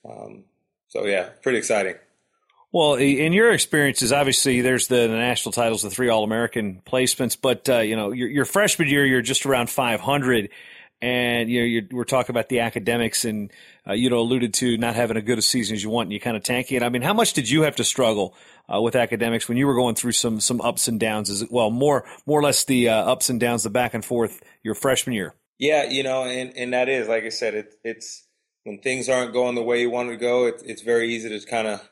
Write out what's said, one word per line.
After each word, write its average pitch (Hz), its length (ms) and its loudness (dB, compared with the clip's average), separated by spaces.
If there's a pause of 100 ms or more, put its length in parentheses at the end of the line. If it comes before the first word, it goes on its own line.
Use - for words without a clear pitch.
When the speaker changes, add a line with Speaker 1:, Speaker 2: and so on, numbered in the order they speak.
Speaker 1:
Um, 107 380 -18 (440)
so, - 180 -4
yeah, 98 240 -2 (120)
pretty 127 140 2
exciting. 101 380 0 (760)
Speaker 2:
Well, 151 260 4
i-, 123 40 -4
in 139 320 4
your 220 180 6
experiences, 139 640 2
obviously 135 480 2
there's 123 280 2
the, 120 200 4
the - 0 -
national 117 440 -2
titles, 117 280 0
the 104 100 -6
three 123 200 0
All-American 110 760 -2
placements, 127 560 0
but, 127 300 0
uh, 123 80 4
you 110 180 0
know, 104 160 -2
your, 123 160 -4
your 139 160 0
freshman 185 440 2
year, 143 180 4
you're 127 160 4
just 131 240 -2
around 123 240 2
five 120 300 0
hundred, 127 500 0 (520)
and, 120 480 0
you 120 100 2
know, 117 60 2
you're, 117 240 0
we're 123 140 -6
talking 127 280 0
about 117 160 -2
the 123 120 0
academics, 117 680 -2
and, 107 260 -6 (340)
uh, 98 60 -6
you 117 160 2
know, 123 100 2
alluded 117 360 0
to 120 240 0
not 117 160 -2
having 113 240 0
a - 20 0
good 110 180 -2
a 107 40 -2
season 110 340 -2
as 98 60 -6
you 107 80 -6
want, 113 160 -2
and 90 80 -8
you 104 60 -8
kinda 113 200 -4
tanking 127 380 -2
it. 120 40 2
I 120 60 0
mean, 120 140 -2
how 160 100 0
much 214 220 2
did 120 160 -2
you 156 120 4
have 151 140 0
to 117 80 -2
struggle, 110 500 0 (380)
uh, 98 80 0
with 113 160 0
academics 117 500 0
when 120 120 -2
you 139 80 2
were 139 80 2
going 120 200 2
through 120 180 -2
some, 110 280 -2
some 120 220 -2
ups 120 260 -2
and 117 100 -2
downs? 107 300 -2
Is 101 140 -6
it, 113 100 -8
well, 117 180 2
more, 131 360 2 (180)
more 147 160 2
or - 20 2
less 139 220 2
the, 123 240 4
uh, 113 80 6
ups 110 320 2
and 123 100 -2
downs, 120 240 0
the 113 80 -4
back 120 220 0
and 110 100 -6
forth 117 400 -2 (200)
your 110 120 -4
freshman 131 400 0
year? 92 200 -4 (240)
Speaker 1:
Yeah, 147 260 2
you 131 180 -2
know, 131 220 -2
and, 127 320 -8
and 123 160 -4
that 123 160 2
is, 127 200 0
like 113 160 0
I 113 40 -8
said, 110 260 -4
it, 107 200 -8 (100)
it's - 420 -12 (380)
when 104 140 -12
things 127 320 -4
aren't 123 240 0
going 123 200 0
the 120 80 -2
way 120 200 0
you 120 80 0
want 123 180 -4
to 117 80 -8
go, 120 300 0
it, 117 180 -4
it's 113 180 -12
very 117 320 0
easy 113 140 -8
to 107 180 -8
kinda 107 460 -4